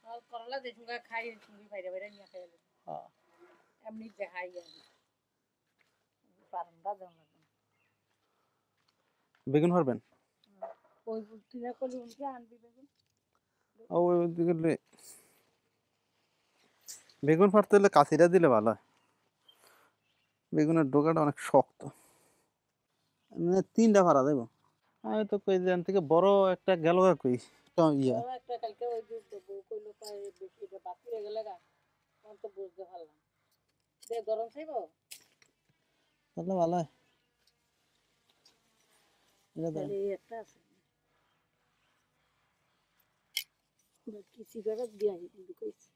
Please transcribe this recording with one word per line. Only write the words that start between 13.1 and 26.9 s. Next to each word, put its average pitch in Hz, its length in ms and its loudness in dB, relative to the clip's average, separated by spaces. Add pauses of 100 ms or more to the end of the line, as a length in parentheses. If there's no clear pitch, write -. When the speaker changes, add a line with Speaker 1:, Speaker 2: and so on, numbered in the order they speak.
Speaker 2:
ও, 170 160 -2
ওই 175 220 2
দিকে 170 260 -2
লে-, 160 300 -2 (2500)
বেগুন 160 260 6
পারতে 208 260 4
হলে 196 140 8
কাছিটা 156 380 6
দিলে 170 200 4
ভালো 113 220 4
হয়। 107 120 -4 (1700)
বেগুনের 160 380 2
ডোকাটা 156 300 2
অনেক 147 180 0
শক্ত। - 400 2 (1500)
মানে 175 300 0
তিনটা 220 420 4
পারা 147 200 6
দেবো। 139 200 0 (600)
আমি 214 220 -2
তো 208 120 -4
কই 196 220 0
যে 180 80 0
এখান 180 160 0
থেকে 190 160 0
বড় 165 280 4 (240)
একটা 190 240 0
গেল 170 260 2